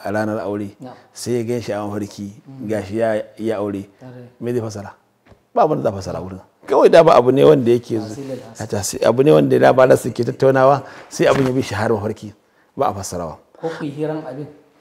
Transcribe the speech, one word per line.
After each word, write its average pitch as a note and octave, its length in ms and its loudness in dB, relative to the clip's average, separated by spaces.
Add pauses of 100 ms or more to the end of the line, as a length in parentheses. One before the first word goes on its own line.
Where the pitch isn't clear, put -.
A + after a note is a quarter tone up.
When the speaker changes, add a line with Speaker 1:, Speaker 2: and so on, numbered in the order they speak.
Speaker 1:
ranar G#2+ 340 -4
aure, G2+ 400 -8
Speaker 2:
Na'am. B2 140 -18 (180)
Speaker 1:
sai - 240 -8
ya A#2 60 -4
gan A#2 180 -4
shi G#2+ 120 -8
a G#2 100 -6
mafarki, G2+ 480 -8 (160)
Speaker 2:
Mm. C3 240 -14
Speaker 1:
gashi G#2 260 -6
ya, A2 240 0 (160)
ya A2 220 -4
aure. G2+ 240 -4 (160)
Speaker 2:
Tare. B2 400 -20
Speaker 1:
Me A#2+ 140 -6
zai A#2+ 100 -2
fasara? G#2 280 -10 (600)
Ba A#3 140 2
abin D3 160 -2
da A2 80 0
za - 0 -
a G2 100 -8
fasara F2 220 -8
wurin. F#2 180 -12 (240)
Kawai F#3+ 240 4
dama E3 240 6
abu B2 180 4
ne C#3 120 4
wanda C#3 280 6
yake A#2+ 280 0
zo. G#2+ 100 -8
Speaker 2:
Tahsilul C3 320 -12
hasil. A2 220 -14
Speaker 1:
A - 20 -8
tahsi-, - 400 -6
abu A#2 180 4
ne D3+ 80 6
wanda C#3+ 240 4
ya C3 160 6
dama C3 260 6
su B2+ 120 -4
ke A#2+ 160 -4
tattaunawa, C3+ 560 4 (280)
sai E3+ 180 0
abin C3+ 180 2
ya B2+ 80 0
bi C3 80 0
shi - 140 -6
har A2+ 160 -2
mafarki. G#2+ 420 -6 (420)
Ba C3+ 140 -2
a G2+ 60 -6
fassarawa. F2 420 -8 (160)
Speaker 2:
Ko E3 160 -8
ku D#3+ 160 -10
yi C#3+ 60 -8
hiran D3+ 340 -8
abin. C3 220 -12 (340)